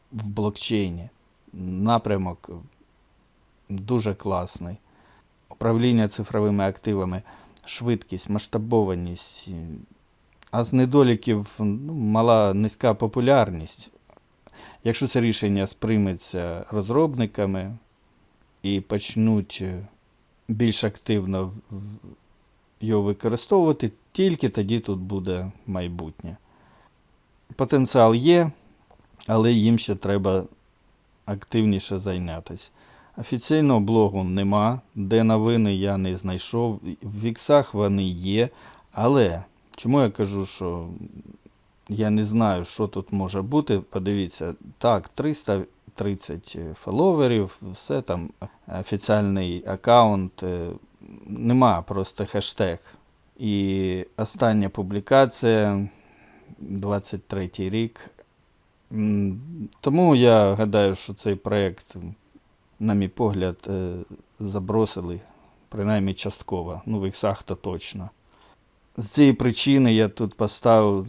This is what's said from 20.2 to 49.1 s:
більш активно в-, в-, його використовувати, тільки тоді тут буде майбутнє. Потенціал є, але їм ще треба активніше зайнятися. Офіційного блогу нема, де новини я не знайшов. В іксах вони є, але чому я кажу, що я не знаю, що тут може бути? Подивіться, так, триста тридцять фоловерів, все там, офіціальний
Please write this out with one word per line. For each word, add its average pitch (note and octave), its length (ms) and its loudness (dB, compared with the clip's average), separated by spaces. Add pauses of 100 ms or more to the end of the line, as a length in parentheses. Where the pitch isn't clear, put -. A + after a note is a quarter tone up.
більш A2+ 360 0
активно G2 600 -2
в-, F#2 60 -8 (200)
в-, G2 100 -12 (1000)
його A2 220 2
використовувати, B2 880 0 (200)
тільки F3+ 360 2
тоді A2 320 -2
тут G2 180 -4
буде F#2 540 -6 (140)
майбутнє. F2 680 -8 (1200)
Потенціал B2+ 580 4
є, E3 360 4 (760)
але A2+ 260 4
їм A2+ 260 4
ще - 160 -4
треба F#2+ 500 0 (800)
активніше G2+ 720 -2
зайнятися. F2+ 720 -8 (460)
Офіційного C3+ 640 2
блогу G2+ 440 2
нема, G2+ 560 0 (140)
де A2 300 2
новини A2 520 2
я G2 200 -2
не F#2+ 180 -2
знайшов. G2 640 -4 (220)
В G#2 220 -8
іксах C3 500 2
вони G2+ 300 2
є, F#2+ 440 0 (440)
але A2 500 2 (340)
чому C3+ 240 0
я A#2+ 100 2
кажу, G2 360 -4
що F2 420 -8 (1000)
я G#2+ 220 0
не G#2+ 140 2
знаю, G#2 400 0
що G#2+ 220 -6
тут G2 260 -8
може F#2+ 300 -2
бути? C3 380 0
Подивіться, F#2 760 -4 (240)
так, G#2+ 300 0
триста C3 540 -4 (320)
тридцять F#2+ 640 -8 (240)
фоловерів, B2 720 0 (160)
все C3+ 300 -6
там, F2 280 -6 (500)
офіціальний G2 880 -2